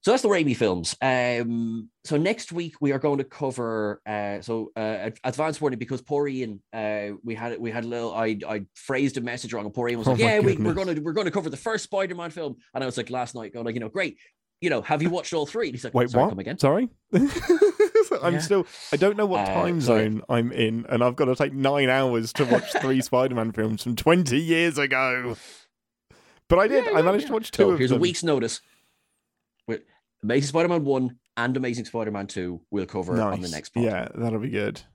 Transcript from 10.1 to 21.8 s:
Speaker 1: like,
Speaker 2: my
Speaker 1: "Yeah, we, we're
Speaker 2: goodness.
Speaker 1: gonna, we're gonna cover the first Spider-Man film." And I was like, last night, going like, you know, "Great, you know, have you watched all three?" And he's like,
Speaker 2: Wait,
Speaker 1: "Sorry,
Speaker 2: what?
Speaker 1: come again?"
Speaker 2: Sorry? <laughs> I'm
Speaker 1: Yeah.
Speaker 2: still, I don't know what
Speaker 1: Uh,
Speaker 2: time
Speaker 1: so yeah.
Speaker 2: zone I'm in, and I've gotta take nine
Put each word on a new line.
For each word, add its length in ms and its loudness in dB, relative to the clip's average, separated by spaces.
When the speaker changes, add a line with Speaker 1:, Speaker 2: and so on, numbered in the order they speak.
Speaker 1:
like, 80 2
Speaker 2:
my 140 4
Speaker 1:
"Yeah, 40 4
we, 200 4
we're 160 2
Speaker 2:
goodness. 100 -2
Speaker 1:
gonna, 60 -4
we're 120 -6
gonna 200 -2
cover 180 -2
the 60 -10
first 260 -4
Spider-Man 480 -6
film." 240 -8
And 120 -4
I 20 -2
was 100 -6
like, 140 -6
last 240 -6
night, 180 -12
going 140 -8
like, 80 -4
you 60 -4
know, 80 -8
"Great, 280 -4
you 100 0
know, 100 0
have 220 0
you 80 2
watched 220 -4
all 120 0
three?" 260 -4
And 40 -10
he's 80 -10
like, 100 -8
Speaker 2:
Wait, 180 4
Speaker 1:
"Sorry, 120 4
Speaker 2:
what? 80 4
Speaker 1:
come 80 -8
again?" 220 -8
Speaker 2:
Sorry? 280 4
<laughs> 0 -
I'm 120 2
Speaker 1:
Yeah. 40 2
Speaker 2:
still, 260 2
I 40 0
don't 200 4
know 100 2
what 220 2
Speaker 1:
Uh, 60 0
Speaker 2:
time 260 2
Speaker 1:
so 160 6
yeah. 80 6
Speaker 2:
zone 240 0
I'm 240 2
in, 360 0
and 140 2
I've 140 2
gotta 180 4
take 180 0
nine 380 2